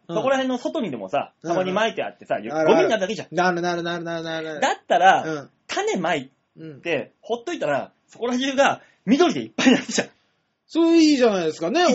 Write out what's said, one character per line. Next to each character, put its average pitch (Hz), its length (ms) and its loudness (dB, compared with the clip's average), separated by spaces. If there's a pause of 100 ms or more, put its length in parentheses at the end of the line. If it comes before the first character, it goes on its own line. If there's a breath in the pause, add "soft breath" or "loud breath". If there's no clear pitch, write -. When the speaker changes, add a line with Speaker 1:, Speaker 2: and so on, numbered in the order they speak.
Speaker 1:
う 170 40 -8
ん。 - 20 -6
Speaker 2:
そ - 60 0
こ 262 80 -2
ら 277 60 2
辺 262 140 -2
の 254 80 -2
外 311 240 -4
に 190 100 -6
で 123 60 -8
も 98 100 -10
さ、 135 340 -4
Speaker 1:
う 151 60 -10
ん。 - 20 -6
Speaker 2:
た 170 80 -2
ま 185 60 0
に 185 80 -4
ま 214 160 0
い 208 80 -6
て 131 80 -6
あ 104 60 -6
っ - 80 -16
て 104 80 -20
さ、 147 100 -4
Speaker 1:
あ - 40 -6
る 113 140 -10
あ 160 100 0
る。 160 60 4
Speaker 2:
ゴ - 60 8
ミ - 80 4
に 370 60 2
な - 80 0
る 190 40 -4
だ 185 60 -2
け 214 80 -6
じ 147 60 -10
ゃ - 40 -14
ん。 - 60 -20
Speaker 1:
な 180 200 0
る 170 100 -4
な 175 140 -2
る 170 60 -6
な 170 160 -6
る 170 60 -10
な 170 140 -8
る 165 60 -8
な 160 180 -8
る。 156 180 -10
Speaker 2:
だ 349 140 -2
っ - 120 -10
た 185 140 2
ら、 170 240 6
Speaker 1:
う 160 120 -4 (100)
ん。 - 40 -20 (180)
Speaker 2:
種 403 280 -4
ま 170 200 -2
い 135 100 -6
て、 - 60 -20 (260)
Speaker 1:
う 160 80 -16
ん。 147 160 -18 (400)
Speaker 2:
ほ 226 140 -6
っ 233 100 -12
と 349 80 -6
い 302 60 -10
た 151 80 -4
ら、 131 240 -2 (160)
そ - 120 -20
こ 226 80 -4
ら 247 100 -2
中 269 180 -4
が 254 260 2 (240 soft breath)
緑 285 280 4
で 139 80 -4
い 110 60 -10
っ - 80 -18
ぱ - 80 -4
い - 60 6
に 254 40 8
な 196 60 4
る - 80 -10
じ - 140 -2
ゃ - 40 -8
ん。 - 40 -18 (580)
Speaker 1:
そ 320 140 0
れ 330 180 6
い 302 140 6
い - 20 4
じ 247 100 4
ゃ 220 60 6
な 190 100 0
い 165 40 -2
で 156 80 -2
す - 80 -12
か 320 100 -2
ね、 349 220 2